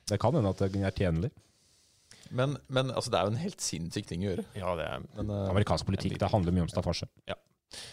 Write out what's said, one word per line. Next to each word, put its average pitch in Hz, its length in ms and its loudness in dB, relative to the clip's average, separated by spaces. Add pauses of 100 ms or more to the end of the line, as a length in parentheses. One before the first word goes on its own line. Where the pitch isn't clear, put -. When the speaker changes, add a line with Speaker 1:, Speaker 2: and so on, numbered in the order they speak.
Speaker 1:
Det 101 120 2
kan 135 160 4
hende 104 120 4
at 95 160 0
det 98 160 0
er 95 160 0
tjenlig. 90 340 2 (1000)
Speaker 2:
Men, 135 240 0 (120)
men, 131 240 0
altså, - 200 -2
det 85 80 6
er 98 80 4
jo 110 60 0
en 151 80 -2
helt 190 180 -6
sinnssyk 165 480 -4
ting 87 160 -2
å 101 80 0
gjøre. 196 140 -4 (100)
Speaker 3:
Ja, 90 200 -2
det 76 100 -2
er 67 180 -6 (120)
Speaker 2:
Men, 104 120 -4
eh, 101 240 -2
Speaker 1:
Amerikansk 92 360 2
politikk, - 320 0
det 98 120 2
handler 87 200 4
mye 90 120 4
om - 80 -4
staffasje. - 360 -2 (200)
Speaker 3:
Ja. 98 80 -6 (560)